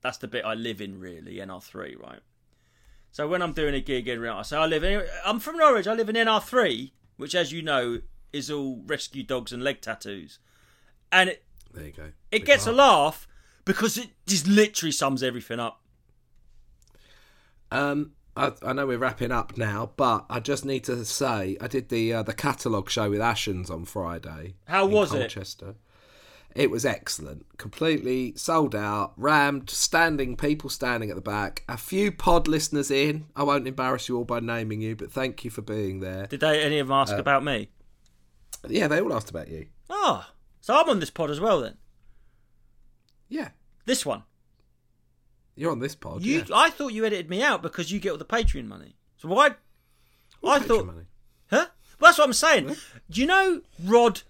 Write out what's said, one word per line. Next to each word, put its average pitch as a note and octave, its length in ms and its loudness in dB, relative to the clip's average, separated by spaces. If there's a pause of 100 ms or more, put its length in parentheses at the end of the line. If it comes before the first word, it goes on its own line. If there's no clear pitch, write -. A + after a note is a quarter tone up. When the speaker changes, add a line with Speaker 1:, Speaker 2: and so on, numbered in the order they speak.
Speaker 1:
That's B2+ 180 -6
the - 100 -12
bit B2 160 -6
I A2 100 -4
live A2+ 260 -8
in, G2 200 -12
really, F2+ 400 -14
N F#2+ 100 -12
R F#2 100 -14
three, E2+ 360 -14
right? - 240 -18 (920)
So D3+ 160 -4
when F3+ 140 0
I'm E3+ 100 -2
doing D3 220 0
a C#3 60 -2
gig B2+ 280 -4
in, A#2 180 -6
I G#2+ 160 -8
say, D3 140 -6
"I D#3+ 100 2
live D#3 180 0
in, G3+ 180 2 (220)
I'm A3 140 0
from D#4 180 -8
Norwich, C4+ 300 6
I G#3+ 80 0
live A3+ 160 -2
in A3 60 0
N A3+ 120 4
R G#3+ 140 4
three," C#3 500 0 (240)
which, D3 180 -8
as E3 180 0
you E3 100 -8
know, B2 380 0 (320)
is C#3+ 180 -6
all C3+ 360 -4
rescue C3+ 360 -6
dogs A#2 300 -6
and A#2+ 100 -8
leg C#3 200 -4
tattoos. G2+ 580 -12 (720)
And F#3 180 6
it, - 140 -10 (280)
Speaker 2:
There D#2 140 -14
you D2 60 -16
go. D#2 120 -18
Speaker 1:
it D#2 80 -16 (280)
Speaker 2:
Big - 60 -12
Speaker 1:
gets C#4 200 6
a A3+ 60 0
Speaker 2:
laugh. G3+ 540 6
Speaker 1:
laugh - 20 -20 (360)
because G#3+ 320 0
it A#3 120 -8 (180)
just F3+ 200 0
literally G3+ 460 4
sums C3+ 300 -2
everything A#2+ 380 -6
up. A#2 200 -8 (1900)
Speaker 2:
Um, C#3+ 420 -2 (240)
I, C3+ 160 0 (100)
I C3 100 -2
know C#3 140 -2
we're B2 120 0
wrapping A#2+ 320 -2
up A#2+ 260 -2
now, A2 400 -4
but A#2+ 320 2
I A#2+ 120 -4
just C3+ 240 -2
need C3+ 200 -4
to A#2+ 200 -4
say, G#2 560 -2
I B2 80 -8
did B2+ 200 -4
the, A2+ 260 0
uh, A2+ 100 -2
the A2 100 -6
catalogue A#2 560 -2
show G#2+ 200 0
with G#2 100 0
Ashens G2+ 500 -2
on E2+ 140 -8
Friday E2+ 680 -10 (120)
Speaker 1:
How G3 200 2
Speaker 2:
in G3 60 2
Speaker 1:
was G3+ 220 4
it? C#3+ 40 0 (140)
Speaker 2:
Colchester. G2 440 -14 (800)
It C3 160 2
was G#2+ 140 -4
excellent. - 640 -6 (120)
Completely B2+ 800 -2
sold D#3+ 400 0
out, G#2 400 -2
rammed, C#3+ 540 2
standing, D3 680 0
people D3 340 -2
standing A#2 400 -4
at F2+ 60 -6
the F#2 60 -10
back. G#2 460 -4
A B2 80 -8
few G3 360 -2
pod E3+ 340 4
listeners D3+ 460 0
in. D3 420 2
I C#3+ 80 -2
won't C#3+ 240 2
embarrass C3 420 -4
you B2 100 -2
all A#2+ 60 -2
by A#2+ 160 -2
naming A2+ 400 -4
you, A2 140 -4
but - 160 -12
thank C3 340 -4
you A#2+ 60 -6
for G#2+ 120 -10
being G#2 380 -4
there. F#2+ 280 -8
Speaker 1:
Did C#3+ 120 -6
they, D3+ 220 4
any D3+ 160 0
of C#3 100 0
them C3+ 80 0
ask B2+ 160 2
Speaker 2:
Uh, G2+ 60 -2
Speaker 1:
about C#3 260 2
me? B2 260 -4 (960)
Speaker 2:
Yeah, F#3+ 200 0
they D3+ 120 2
all G#3+ 120 -2
asked A2+ 180 -6
about D#2+ 180 -10
you. D#2+ 180 -14 (240)
Speaker 1:
Oh, E4+ 360 0 (340)
so - 200 -2
I'm E4 80 4
on G#3+ 120 2
this D3+ 100 -6
pod D#3 200 -4
as D3 100 -6
well G3 200 2
then? A2 160 -6 (1500)
Speaker 2:
Yeah. C#4+ 200 -6 (360)
Speaker 1:
This B3+ 220 0
one? B2+ 160 -4 (1300)
Speaker 2:
You're D#3+ 160 -2
on B2+ 80 -4
this C#3+ 140 -6
pod, - 280 -12
Speaker 1:
You, C#4 260 0
Speaker 2:
yeah. - 80 -6
Speaker 1:
I D#4 140 6
thought C#4+ 220 -6
you A3 120 -4
edited F#3+ 260 -4
me F#3 120 -2
out A#3+ 200 2
because E3 300 -8
you G3+ 80 -2
get F#3+ 120 -4
all C#3+ 60 -10
the D#3 60 -12
Patreon G3+ 420 0
money. F#2+ 300 -18 (200)
So - 120 -14
why? C4 220 6 (880)
Speaker 2:
What C#4 220 4
Speaker 1:
I - 20 -4
Speaker 2:
Patreon - 40 -8
Speaker 1:
thought - 180 4
Speaker 2:
money? E2 180 -14 (460)
Speaker 1:
Huh? D4+ 160 4 (340)
Well, D#4 100 12
that's E4 80 6
what D4+ 60 10
I'm C4 80 2
saying. A#3 360 4
Speaker 2:
What? D#4 100 -6 (320)
Speaker 1:
Do F3 100 -4
you C4+ 60 2
know F#4+ 340 4 (240)
Rod? A#3 460 6